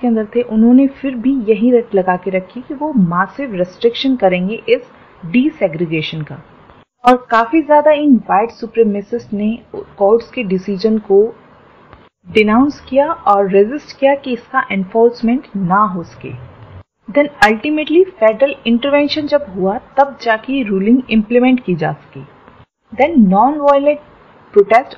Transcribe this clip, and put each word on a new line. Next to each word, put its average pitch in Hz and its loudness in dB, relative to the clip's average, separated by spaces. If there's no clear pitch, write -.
के 247 -2
अंदर 220 0
थे, 233 -4
उन्होंने 240 4
फिर 269 -8
भी 254 -2
यही 220 0
रट 233 0
लगा 180 0
के 185 -8
रखी 185 -6
कि 311 -14
वो 294 -6
massive 190 -2
restriction 233 -2
करेंगे 185 -2
इस 254 0
desegregation 165 -4
का। 147 -14
और 247 2
काफी 233 0
ज्यादा 294 4
इन 294 4
white 208 0
सुप्रीमेसिस्ट 220 -4
ने 214 -4
courts 220 0
के 254 -8
decision 196 -2
को 214 2
denounce 220 2
किया 285 -2
और 202 0
resist 214 0
किया 277 2
कि 269 -8
इसका 247 -6
enforcement 226 -2
ना 185 0
हो 190 -2
सके। - -18
Then 190 0
ultimately 302 0
federal 220 0
intervention 285 0
जब 294 -2
हुआ, 190 -2
तब 277 -2
जाके 220 -2
ये 269 -2
ruling 208 2
implement 240 0
की 180 -4
जा 156 -4
सकी। 139 -18
Then 302 0
नॉन 220 4
वायलेंट 285 2
protest 202 2